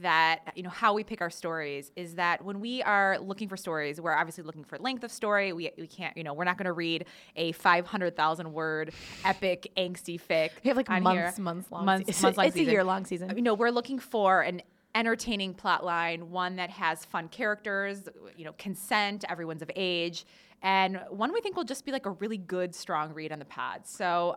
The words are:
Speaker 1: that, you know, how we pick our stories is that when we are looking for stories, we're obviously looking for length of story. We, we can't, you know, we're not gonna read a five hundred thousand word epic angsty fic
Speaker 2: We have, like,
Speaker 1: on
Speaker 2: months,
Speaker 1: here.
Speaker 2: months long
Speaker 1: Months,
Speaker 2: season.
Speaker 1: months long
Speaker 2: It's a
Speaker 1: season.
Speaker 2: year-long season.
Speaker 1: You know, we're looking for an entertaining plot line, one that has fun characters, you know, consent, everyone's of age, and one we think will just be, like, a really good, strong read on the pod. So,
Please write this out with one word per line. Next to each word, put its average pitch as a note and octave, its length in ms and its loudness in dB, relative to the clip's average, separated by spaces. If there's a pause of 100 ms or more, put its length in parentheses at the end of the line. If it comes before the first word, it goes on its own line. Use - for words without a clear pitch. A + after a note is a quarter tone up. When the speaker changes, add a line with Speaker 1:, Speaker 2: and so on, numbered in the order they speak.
Speaker 1:
that, D#3+ 380 6 (160)
you F3+ 80 -8
know, F3+ 80 -10
how G#3+ 240 4
we A3 80 0
pick G#3+ 180 -8
our E3+ 80 0
stories D3 680 -6
is E3+ 200 -10
that F3 280 2
when G3 160 -6
we A#3+ 220 -4
are G3 380 4
looking G3 300 -6
for F#3 80 -8
stories, D#3 440 -4
we're E3 140 0
obviously E3 280 0
looking D#3 200 -14
for C#3+ 160 -14
length B3 240 -4
of A#3 80 -10
story. G3+ 420 2
We, E3 240 -4
we E3 80 -12
can't, E3 320 -10
you E3 60 -6
know, D3 100 -6
we're E3 120 -4
not F3+ 120 2
gonna F#3 160 -2
read E3 320 -2 (300)
a E3 160 0
five F3 340 6
hundred F3+ 300 -2
thousand D#3+ 380 0
word D#3 400 -2 (320)
epic F#3 520 0
angsty F3+ 420 -4
fic D#3+ 320 2 (120)
Speaker 2:
We B3 60 4
have, B3 80 4
like, C4 120 2
Speaker 1:
on F#3 140 4
Speaker 2:
months, F3+ 340 4
Speaker 1:
here. G3+ 60 -6
Speaker 2:
months F3 280 -6
long F3+ 140 -4
Speaker 1:
Months, F#3+ 220 4
Speaker 2:
season. - 160 0
Speaker 1:
months F#3 140 6
long F#3+ 100 6
Speaker 2:
It's - 80 0
a F4 40 2
Speaker 1:
season. B3+ 140 4
Speaker 2:
year-long F#3+ 320 4
season. F#3 300 -6
Speaker 1:
You A#3+ 80 0
know, A#3 100 6
we're A#3 160 4
looking A#3+ 300 -2
for F#3+ 420 6
an F3 200 -2 (340)
entertaining A3+ 580 0
plot F3+ 320 0
line, E3+ 460 -2
one F3+ 240 -2
that F3+ 160 -4
has E3 340 0
fun E3 220 -6
characters, G3+ 760 -2 (360)
you D#3+ 80 -14
know, D#3 80 -12
consent, G3+ 760 -2
everyone's E3 320 -6
of D#3 140 -8
age, F3 500 -2 (400)
and F#3+ 440 2
one A3+ 240 -2
we A4+ 80 0
think F#4+ 160 -6
will E4+ 80 -2
just C4 180 -8
be, C#4 80 -8
like, C4+ 140 -4
a G3 60 -2
really G#3+ 260 -4
good, F3+ 360 -2
strong D#3 400 -4
read D#3 200 -8
on D3+ 60 -8
the C#3+ 40 -12
pod. - 420 -8
So, F3 520 0